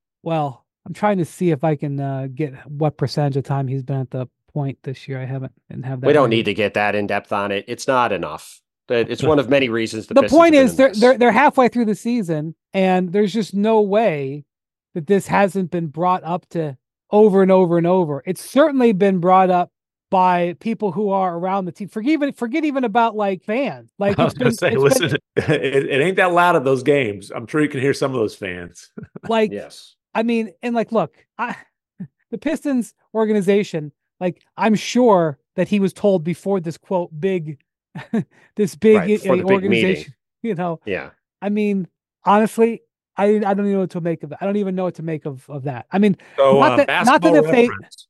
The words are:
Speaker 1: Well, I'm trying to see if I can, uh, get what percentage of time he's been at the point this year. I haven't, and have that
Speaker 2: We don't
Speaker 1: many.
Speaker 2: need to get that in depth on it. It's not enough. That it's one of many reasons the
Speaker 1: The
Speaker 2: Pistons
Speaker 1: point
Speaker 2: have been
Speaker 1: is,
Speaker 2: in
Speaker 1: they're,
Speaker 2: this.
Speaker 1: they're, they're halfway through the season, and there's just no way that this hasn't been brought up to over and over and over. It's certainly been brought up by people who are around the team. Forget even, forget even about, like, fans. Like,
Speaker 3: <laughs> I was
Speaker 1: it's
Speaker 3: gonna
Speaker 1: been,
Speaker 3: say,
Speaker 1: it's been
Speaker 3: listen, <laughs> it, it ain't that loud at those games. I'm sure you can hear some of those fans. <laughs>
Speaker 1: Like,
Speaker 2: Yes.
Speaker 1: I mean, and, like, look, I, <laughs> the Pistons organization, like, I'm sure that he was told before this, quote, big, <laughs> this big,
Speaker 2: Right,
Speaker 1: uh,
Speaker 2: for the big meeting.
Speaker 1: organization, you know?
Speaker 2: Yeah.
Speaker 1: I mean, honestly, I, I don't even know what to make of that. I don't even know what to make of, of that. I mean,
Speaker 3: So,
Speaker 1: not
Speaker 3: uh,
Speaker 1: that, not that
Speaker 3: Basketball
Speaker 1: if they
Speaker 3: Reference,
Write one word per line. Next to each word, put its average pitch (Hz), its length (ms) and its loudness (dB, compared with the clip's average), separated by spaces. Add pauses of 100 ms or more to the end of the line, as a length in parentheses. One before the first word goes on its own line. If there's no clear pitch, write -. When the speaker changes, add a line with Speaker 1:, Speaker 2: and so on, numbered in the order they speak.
(220)
Speaker 1:
Well, 156 440 -6 (200)
I'm 170 80 -14
trying 208 260 -2
to 165 60 0
see 180 260 -2
if 147 120 -2
I 156 140 0
can, 143 240 -6
uh, 135 320 -6
get 135 200 -6 (160)
what 147 280 -4
percentage 143 400 -2
of 135 80 -4
time 139 240 -4
he's 135 140 -6
been 135 180 -6
at 127 100 -10
the 127 160 -8 (240)
point 139 320 -6
this - 240 -12
year. 131 140 -10
I 131 40 -10
haven't, 131 280 -10 (160)
and 131 160 -12
have 131 160 -8
that 135 60 0
Speaker 2:
We 143 60 4
don't 147 120 6
Speaker 1:
many. 113 120 2
Speaker 2:
need 110 80 0
to 101 80 -2
get 101 200 -2
that 104 220 0
in 104 120 -2
depth 101 240 -6
on 101 220 -4
it. 98 160 -4
It's 117 180 -8
not 123 240 2
enough. 82 480 -8 (280)
That 117 240 0
it's 120 100 -6
one 147 160 2
of 120 120 -2
many 135 200 2
reasons 110 380 -6
the 214 80 -4
Speaker 1:
The 269 80 6
Speaker 2:
Pistons 269 160 4
Speaker 1:
point 339 160 6
Speaker 2:
have 277 60 8
been 262 40 6
Speaker 1:
is, 190 60 0
Speaker 2:
in - 60 -6
Speaker 1:
they're, 262 120 4
Speaker 2:
this. 208 100 -4
Speaker 1:
they're, 247 200 6
they're 240 120 4
halfway 254 360 4
through 240 180 0
the 208 100 -2
season, 165 600 -4 (180)
and 185 400 0
there's 208 180 0
just 214 220 -4
no 214 280 2
way 160 640 -2 (500)
that 165 100 -8
this 196 220 0
hasn't 185 420 0
been 170 180 -4
brought 175 360 -2
up 165 260 -8
to 156 260 -6 (360)
over 202 320 6
and 190 80 4
over 180 260 4
and 170 80 2
over. 170 400 0
It's 185 180 -8
certainly 262 500 2
been 190 260 2
brought 185 320 4
up 175 200 0 (380)
by 180 500 2
people 214 320 -4
who 196 200 -4
are 185 260 -2
around 185 280 -4
the 170 60 -10
team. 202 160 -14
Forget 226 260 -2
even, 285 200 -2
forget 247 320 -4
even 269 180 -2
about, 226 320 0
like, 196 280 -4
fans. 208 560 -6
Like, 156 200 0
Speaker 3:
<laughs> - 0 -
I - 40 4
was 143 100 0
Speaker 1:
it's 147 60 -14
Speaker 3:
gonna 254 100 2
Speaker 1:
been, 233 80 -4
Speaker 3:
say, 175 140 -2
Speaker 1:
it's 139 280 2
been 160 100 -2
Speaker 3:
listen, 139 180 -2
<laughs> - 80 -12 (280)
it, 135 220 0
it 139 160 -2
ain't 180 160 0
that 185 160 2
loud 175 220 4
at 147 80 2
those 131 180 0
games. 120 480 -2
I'm 120 160 -12
sure 151 160 -2
you 147 80 0
can 139 120 -6
hear 135 120 0
some 139 180 -2
of 131 80 -4
those 104 160 -2
fans. 90 540 -12 (180)
<laughs> - 220 -20
Speaker 1:
Like, 220 220 0
Speaker 2:
Yes. - 440 -16 (200)
Speaker 1:
I 226 80 -2
mean, 226 280 -4 (120)
and, 240 100 -6
like, 226 180 -4
look, 196 240 -2 (220)
I, 233 180 -8 (380)
<laughs> - 380 -18
the 220 80 -10
Pistons 277 560 -4 (180)
organization, 202 800 0 (280)
like, 180 220 -6 (160)
I'm 214 160 2
sure 190 640 2 (180)
that 180 120 -2
he 208 120 0
was 196 140 0
told 190 300 0
before 185 360 -4
this, 165 200 -10
quote, 175 320 -6 (100)
big, 170 380 -6 (360)
<laughs> - 600 -8
this 208 200 -2
big, 214 220 6
Speaker 2:
Right, 208 220 0
Speaker 1:
uh, - 40 -12
Speaker 2:
for 185 140 2
the 180 60 -2
big 190 200 2
meeting. 202 220 2
Speaker 1:
organization, 160 280 -4 (280)
you 226 140 -4
know? 170 300 -6
Speaker 2:
Yeah. 80 260 -6 (320)
Speaker 1:
I 202 60 -4
mean, 208 380 -2 (380)
honestly, 220 560 2 (360)
I, 196 80 0 (100)
I 208 40 0 (140)
don't 196 80 -2
even 202 120 0
know 196 80 0
what 180 100 -4
to 175 100 -8
make 165 220 -6
of 151 80 -14
that. - 100 -16
I 180 40 -6
don't 202 120 -2
even 190 180 -2
know 185 100 -4
what 175 100 -6
to 160 80 -12
make 160 220 -8
of, 135 240 -12
of 139 160 -10
that. 127 260 -8
I 190 80 0
mean, 202 180 4 (200)
Speaker 3:
So, 139 220 6
Speaker 1:
not 131 120 6
Speaker 3:
uh, 123 60 2
Speaker 1:
that, 277 100 4
not 175 180 0
that 240 280 4
Speaker 3:
Basketball - 20 6 (100)
Speaker 1:
if 160 60 0
they 233 180 6
Speaker 3:
Reference, - 400 -14